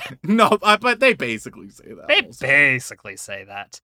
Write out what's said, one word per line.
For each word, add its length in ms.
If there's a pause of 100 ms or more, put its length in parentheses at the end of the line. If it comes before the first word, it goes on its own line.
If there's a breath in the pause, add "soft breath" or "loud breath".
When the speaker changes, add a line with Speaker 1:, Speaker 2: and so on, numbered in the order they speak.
Speaker 1:
<laughs> 180
Speaker 2:
No, 400
uh, 140
but 240
they 140
basically 560
say 240
that 140
Speaker 1:
They 180
Speaker 2:
also. 200
Speaker 1:
basically 680
say 280
that. 400